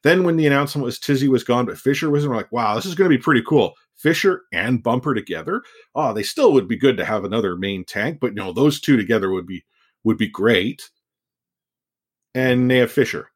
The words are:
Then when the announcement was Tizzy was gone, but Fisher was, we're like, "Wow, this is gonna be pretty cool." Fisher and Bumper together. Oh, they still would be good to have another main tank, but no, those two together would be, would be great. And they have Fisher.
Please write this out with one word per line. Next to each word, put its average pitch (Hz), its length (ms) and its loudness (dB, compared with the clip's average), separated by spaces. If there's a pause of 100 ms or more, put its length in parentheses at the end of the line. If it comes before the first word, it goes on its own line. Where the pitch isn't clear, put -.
Then 180 200 4
when 170 120 2
the 160 100 2
announcement 143 380 0
was 117 160 -6
Tizzy 139 300 0
was 123 160 2
gone, 123 200 0
but - 120 -10
Fisher 143 320 -2
was, 147 180 0
we're 123 80 -4
like, 104 160 -8
"Wow, 110 240 -2
this 117 100 -6
is 180 100 -8
gonna 185 140 2
be 135 80 6
pretty 123 300 2
cool." 117 280 2 (200)
Fisher 180 560 0
and 117 320 -2
Bumper 123 300 -2
together. 101 500 -6 (320)
Oh, 139 180 -2
they 208 100 -4
still 247 300 2
would 110 140 2
be 113 100 -4
good 127 200 2
to - 80 -4
have 107 180 -4
another 101 320 -4
main 95 300 -6
tank, 135 340 -6
but 117 140 -4
no, 98 180 -8
those 143 300 2
two 139 160 2
together 98 340 0
would 92 140 -4
be, 90 180 -12 (400)
would 110 140 0
be 110 100 -2
great. 104 640 -2 (1400)
And 127 380 2
they 127 60 4
have 123 140 2
Fisher. - 440 -2